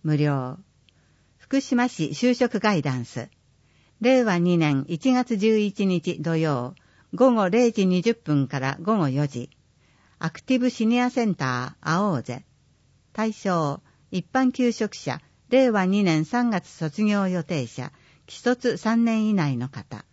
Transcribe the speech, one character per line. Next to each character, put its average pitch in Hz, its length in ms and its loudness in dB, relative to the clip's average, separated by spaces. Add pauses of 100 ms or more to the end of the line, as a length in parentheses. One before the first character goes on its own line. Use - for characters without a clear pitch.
無 151 140 0
料。 143 420 -2 (800)
福 - 220 -2
島 247 280 0
市 165 220 -4
就 240 240 2
職 240 240 0
ガ 214 160 2
イ 156 80 0
ダ 135 120 -2
ン 123 100 -6
ス。 - 240 -10 (720)
令 254 220 4
和 202 160 2
二 175 200 4
年 143 280 2
一 175 260 0
月 247 240 0
十 220 220 2
一 208 280 0
日 180 340 -2
土 165 160 -2
曜、 143 380 -2 (400)
午 254 180 4
後 214 160 2
零 233 240 4
時 196 140 2
二 180 160 2
十 226 120 0
分 147 320 0
か 135 140 -6
ら 131 200 -4
午 202 160 -2
後 165 120 2
四 139 180 0
時。 123 240 -10 (680)
ア 170 120 -6
ク - 120 -20
テ 254 140 0
ィ - 20 2
ブ 247 120 2
シ 226 160 -2
ニ 240 140 2
ア 247 100 0
セ 240 160 0
ン 190 80 0
タ 127 480 -4
ー、 - 20 -20
会 160 140 0
お 202 160 0
う 120 80 -2
ぜ。 - 220 -10 (680)
対 220 200 -4
象、 165 500 -2 (280)
一 180 200 -6
般 254 220 2
求 247 200 0
職 214 220 -6
者、 143 260 -8 (280)
令 254 220 4
和 202 160 2
二 202 180 2
年 160 200 2
三 240 260 0
月 196 180 -4
卒 160 340 -6
業 208 260 0
予 180 140 -2
定 147 240 -4
者、 127 260 -12 (360)
既 - 140 -20
卒 247 340 0
三 226 280 0
年 220 220 0
以 214 80 2
内 147 220 0
の 123 120 -6
方。 117 440 -14